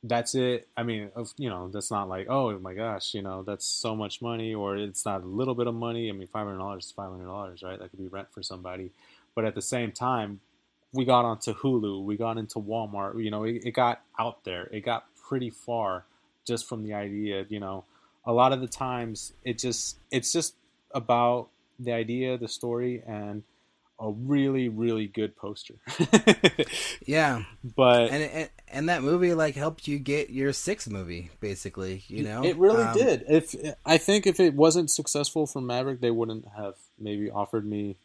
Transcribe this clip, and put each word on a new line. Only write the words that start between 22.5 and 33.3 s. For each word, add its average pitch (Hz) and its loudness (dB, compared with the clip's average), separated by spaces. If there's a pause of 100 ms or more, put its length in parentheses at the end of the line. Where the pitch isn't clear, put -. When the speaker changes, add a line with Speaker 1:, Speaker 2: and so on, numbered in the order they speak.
Speaker 1:
and 104 -8 (560)
a 110 -4
really, 135 2
really 110 0
good 107 -4
poster. - -12 (240)
<laughs> 208 8 (800)
Speaker 2:
Yeah. 139 2 (320)
Speaker 1:
But 120 8
Speaker 2:
And, 147 0
and, 156 -4 (180)
and 151 -2
that 170 2
movie, 175 4
like, 156 2
helped 151 -4
you 143 -2
get 139 0
your 135 0
sixth - -4
movie, 87 -8 (100)
basically, 95 -6
you 104 -4
know? 107 -4
Speaker 1:
It 160 2
really 220 8
Speaker 2:
Um, 220 2
Speaker 1:
did. 214 4
If, 156 4 (300)